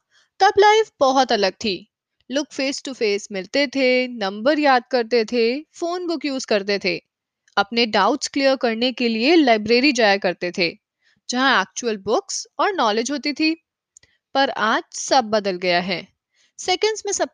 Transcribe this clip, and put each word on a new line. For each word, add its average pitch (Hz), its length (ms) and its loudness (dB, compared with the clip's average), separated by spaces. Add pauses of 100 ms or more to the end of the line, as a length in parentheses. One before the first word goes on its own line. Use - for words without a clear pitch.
(400)
तब 403 180 4
लाइफ 427 320 4 (100)
बहुत 262 320 2
अलग 196 200 0
थी। 196 400 -6 (380)
लोग 269 160 -2
face 277 420 -6
to 262 60 -10
face 208 380 -2
मिलते 202 340 -2
थे, 254 420 0
नंबर 226 500 -2
याद 269 320 4
करते 233 340 0
थे, 233 360 0
फोन 349 460 -8
बुक 320 180 -4
यूज़ 269 220 -6
करते 202 380 -2
थे, 175 180 -4 (540)
अपने 233 300 0
डाउट्स 214 420 0
क्लियर 269 280 2
करने 233 360 -2
के 240 160 -2
लिए 233 280 2
लाइब्रेरी 240 560 4
जाया 214 240 4
करते 180 420 -4
थे, 175 280 -4 (440)
जहां 247 320 2
एक्चुअल 220 340 -6
बुक्स 202 500 -4 (120)
और 370 140 0
नॉलेज 240 380 -2
होती 294 220 -4
थी। 311 220 0 (800)
पर 269 160 2
आज 233 320 -2 (100)
सब 269 320 0
बदल 202 320 -2
गया 175 240 0
है। 175 280 -6 (500)
सेकंड्स 415 480 -2
में 403 60 -4
सब 311 220 -4